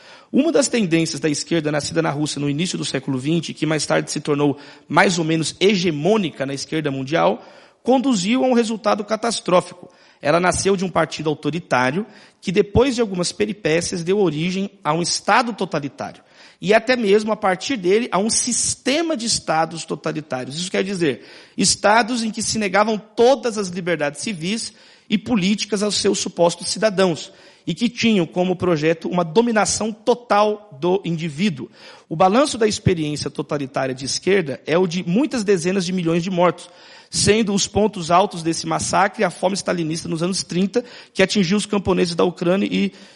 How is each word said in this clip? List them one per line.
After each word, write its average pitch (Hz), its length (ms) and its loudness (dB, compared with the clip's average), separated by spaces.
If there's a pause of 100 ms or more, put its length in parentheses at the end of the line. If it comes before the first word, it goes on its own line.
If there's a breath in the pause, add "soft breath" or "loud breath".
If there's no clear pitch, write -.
(320 loud breath)
Uma 311 200 2
das 285 160 4
tendências 165 520 0
da 139 80 0
esquerda 151 420 -2
nascida 151 300 -2
na 160 100 0
Rússia 147 300 -4
no 143 80 -2
início 165 300 -2
do 156 60 -6
século 135 340 -4
vinte, 156 340 -2
que - 140 -6
mais 156 180 -2
tarde 156 260 0
se - 100 -6
tornou 143 360 0 (320 loud breath)
mais 175 300 2
ou 170 60 -2
menos 160 360 -2
hegemônica 180 840 0
na 139 80 -6
esquerda 147 360 -4
mundial, 160 540 0 (380 loud breath)
conduziu 247 640 2
a 262 40 2
um 254 60 2
resultado 214 500 0
catastrófico. - 840 -2 (300 soft breath)
Ela 151 200 2
nasceu 185 360 2
de 180 80 -4
um 190 40 -4
partido 160 400 -2
autoritário 147 800 -2 (340 loud breath)
que, - 100 -6
depois 220 440 2
de 240 80 -2
algumas 185 300 -4
peripécias, 175 720 -2
deu 180 160 0
origem 180 520 -2 (120)
a 151 120 0
um 170 80 -2
Estado 233 500 0
totalitário. 143 720 -8 (380 loud breath)
E 185 140 2
até 226 220 4
mesmo, 214 340 2
a 214 60 0
partir 208 400 -2
dele, 208 340 2
a 175 80 0
um 208 100 0
sistema 285 880 -2
de 226 100 -8
Estados 165 580 -2
totalitários. 147 760 -8
Isso 180 120 -8
quer 202 120 0
dizer, 175 420 -2 (320 loud breath)
Estados 226 680 4
em 214 80 -4
que 220 100 -6
se - 160 -4
negavam 214 400 2
todas 233 580 2
as 202 120 -2
liberdades 165 540 -2
civis 202 500 -6 (360 soft breath)
e - 80 2
políticas 202 680 0
aos 208 100 -2
seus 202 240 0
supostos - 500 0
cidadãos, 190 640 0 (320 loud breath)
e 170 100 -4
que 233 140 -2
tinham 220 380 2
como 185 300 -2
projeto 170 520 0
uma 175 160 0
dominação 214 680 0
total 214 880 0
do 180 240 2
indivíduo. 165 640 -4 (380 loud breath)
O 165 80 -6
balanço 220 420 4
da 220 80 4
experiência 156 640 -2
totalitária 139 640 -4
de 127 100 -10
esquerda 156 600 -2
é 143 100 2
o 185 100 4
de 175 220 -4
muitas 226 360 0
dezenas 185 420 0
de 180 60 -4
milhões 170 320 0
de 190 60 -4
mortos, 175 380 2 (420 loud breath)
sendo 202 440 2
os 196 120 0
pontos 196 440 -2
altos 180 320 4
desse 160 240 -4
massacre 175 560 0
a 180 80 2
fome 185 240 -2
stalinista 170 540 -4
nos 165 140 -4
anos 180 200 -2
trinta, 196 420 -2 (300 loud breath)
que - 80 2
atingiu 190 340 2
os 208 100 -2
camponeses 180 480 0
da 180 100 2
Ucrânia 185 460 0
e, 190 220 -2 (240 loud breath)